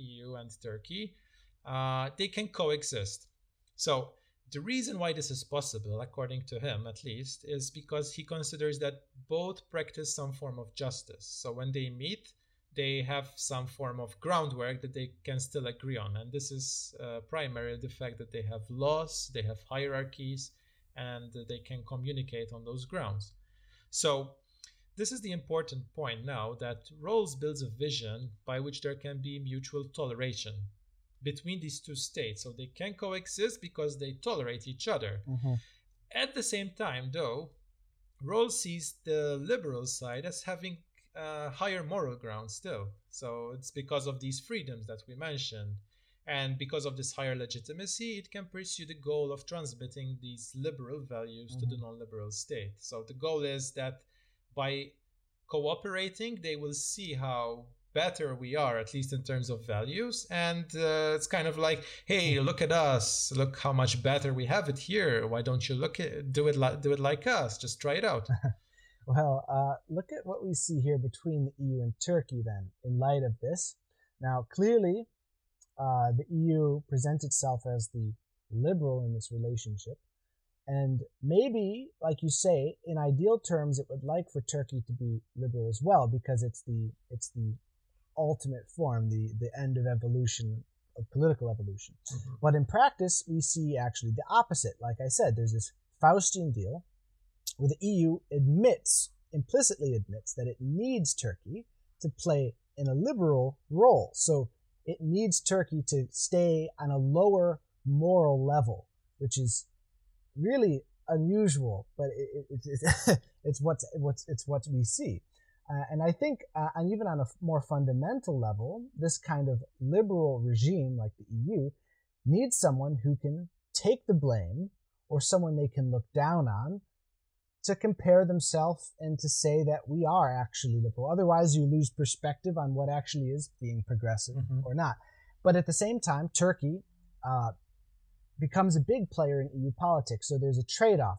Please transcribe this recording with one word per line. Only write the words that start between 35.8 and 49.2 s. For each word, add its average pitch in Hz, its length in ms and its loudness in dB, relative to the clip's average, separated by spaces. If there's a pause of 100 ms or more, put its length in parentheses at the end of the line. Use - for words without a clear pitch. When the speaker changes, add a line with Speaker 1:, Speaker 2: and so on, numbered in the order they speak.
Speaker 1:
At 269 200 -2
the 233 80 -4
same 202 340 -4
time, 131 360 -4
though, 147 380 -4 (720)
Rawls 226 280 0
sees 170 420 -6 (100)
the 151 320 0
liberal 143 500 -4
side 123 400 -6
as 180 160 -10
having, 180 360 -8 (380)
uh, 151 340 -8
higher 185 320 -4
moral 151 340 -4
ground 110 340 -10
still. 107 380 -8 (220)
So 117 460 -10
it's 131 140 -14
because 139 360 -4
of 131 140 -6
these 135 200 -6
freedoms 131 460 -10
that 110 220 -12
we 127 60 -18
mentioned. 123 640 -8 (500)
And 135 300 -2
because 139 300 -4
of 135 100 -6
this 131 160 -6
higher 135 220 -4
legitimacy, 156 840 -8
it 185 120 -16
can 202 160 -12
pursue 185 400 -10
the 156 80 -12
goal 147 380 -2